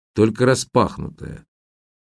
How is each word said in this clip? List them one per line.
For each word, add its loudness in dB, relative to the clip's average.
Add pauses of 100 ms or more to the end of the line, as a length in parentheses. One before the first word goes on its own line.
(140)
только 2
распахнутая. -2 (560)